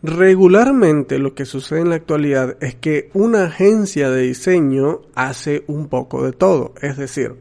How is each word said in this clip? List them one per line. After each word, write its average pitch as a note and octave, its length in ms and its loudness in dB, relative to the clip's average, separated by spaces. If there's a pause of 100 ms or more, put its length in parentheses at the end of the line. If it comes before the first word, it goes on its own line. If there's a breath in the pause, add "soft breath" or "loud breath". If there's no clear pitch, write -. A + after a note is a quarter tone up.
Regularmente F#3 1120 4
lo C3+ 160 -2
que C#3 120 -8
sucede C#3 340 -6
en E3+ 100 0
la E3+ 60 0
actualidad D3 640 -2
es C3+ 140 -8
que D3+ 400 -4
una G#3 300 2
agencia F#3 680 0
de C3 100 0
diseño C3+ 800 0 (140)
hace C#3 500 -4
un D3 220 -8
poco C3 360 -6
de C3 100 -4
todo, D#3+ 500 0
es C#3 140 -6
decir B2+ 440 -6